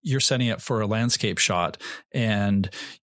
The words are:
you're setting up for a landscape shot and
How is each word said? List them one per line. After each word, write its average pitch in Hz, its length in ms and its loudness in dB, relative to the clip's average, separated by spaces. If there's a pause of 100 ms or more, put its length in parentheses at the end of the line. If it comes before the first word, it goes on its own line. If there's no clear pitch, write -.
you're 135 160 -2
setting 127 320 2
up - 100 -2
for 117 200 -2
a 104 80 0
landscape 110 500 0
shot 87 420 0 (320)
and 101 560 2 (340)